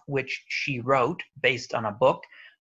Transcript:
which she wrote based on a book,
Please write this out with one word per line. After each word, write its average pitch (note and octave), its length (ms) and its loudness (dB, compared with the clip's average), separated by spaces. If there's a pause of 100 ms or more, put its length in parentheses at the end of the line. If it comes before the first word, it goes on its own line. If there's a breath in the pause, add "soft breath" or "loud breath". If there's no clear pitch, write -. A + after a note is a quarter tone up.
which C3+ 400 -4
she - 320 -4
wrote C3 420 2 (220)
based B2+ 320 0
on A#2 120 -2
a G#2 40 -2
book, B2+ 320 2 (380 loud breath)